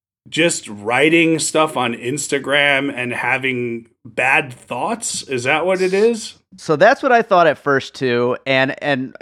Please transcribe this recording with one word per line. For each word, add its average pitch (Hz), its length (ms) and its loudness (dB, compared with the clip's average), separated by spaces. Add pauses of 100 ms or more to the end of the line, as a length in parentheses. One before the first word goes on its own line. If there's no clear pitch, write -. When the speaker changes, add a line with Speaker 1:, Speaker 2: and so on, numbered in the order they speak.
(280)
Speaker 1:
just 160 400 0
writing 147 680 2
stuff 151 380 0
on 123 180 -2
Instagram 139 1000 0
and 123 180 -6
having 123 760 -4 (160)
bad 131 480 -2
thoughts? 160 720 -8
Is 123 200 -6
that 151 220 0
what 185 160 0
it 185 100 0
is? 220 460 -2 (180)
Speaker 2:
So 160 200 -2
that's 214 260 4
what 277 100 0
I 233 80 6
thought 180 280 4
at 139 100 0
first 139 360 -2
too. 123 420 0 (100)
And, 135 360 2
and, 135 400 -4